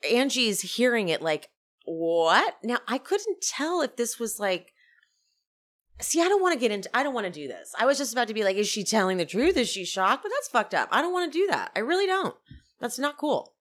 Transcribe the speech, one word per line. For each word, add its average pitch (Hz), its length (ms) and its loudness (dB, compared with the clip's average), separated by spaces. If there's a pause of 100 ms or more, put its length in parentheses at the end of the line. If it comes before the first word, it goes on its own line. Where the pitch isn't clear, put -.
(100)
Angie's 240 520 2 (140)
hearing 233 340 2
it 156 100 0
like, 156 300 -2 (340)
"What?" 165 760 2
Now, 233 160 -2 (100)
I 233 80 0
couldn't 370 460 -2
tell 320 400 -2
if - 140 -4
this 233 220 -4
was, 220 220 -6
like, 185 320 -2 (1300)
see, - 220 0
I 349 60 4
don't 403 120 6
wanna 359 160 4
get 226 160 2
into, 196 240 -6
I 254 60 2
don't 285 100 -2
wanna 214 160 -2
do 151 180 -10
this. 92 320 -12
I 214 60 2
was 269 140 4
just 240 160 -4
about 240 140 0
to 220 60 -6
be 214 100 0
like, 190 120 4
"Is 208 120 2
she 208 140 -2
telling 190 360 2
the 170 80 0
truth? 302 320 2
Is 240 100 2
she 190 160 -6
shocked?" 190 380 0
But 415 120 -6
that's 571 140 -4
fucked 214 240 0
up. 147 180 0
I 247 120 2
don't 359 100 -2
wanna 359 180 -2
do 349 180 0
that. - 280 -2
I - 40 -2
really 349 260 0
don't. 370 280 -2 (460)
That's 240 180 -6
not 285 200 -4
cool. - 440 -2